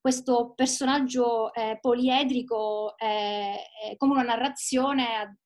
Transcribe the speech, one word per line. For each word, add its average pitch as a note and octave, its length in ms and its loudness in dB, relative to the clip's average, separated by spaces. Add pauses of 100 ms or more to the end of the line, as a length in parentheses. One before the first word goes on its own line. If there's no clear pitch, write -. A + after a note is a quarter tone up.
questo B3+ 560 0
personaggio, B3+ 960 0
eh, A3 260 -2
poliedrico, A#3+ 1160 0
eh, G#3 600 -2 (300)
è G#3 60 -12
come C#4 180 4
una C4 80 4
narrazione C4 840 0 (140)
a G3+ 280 -8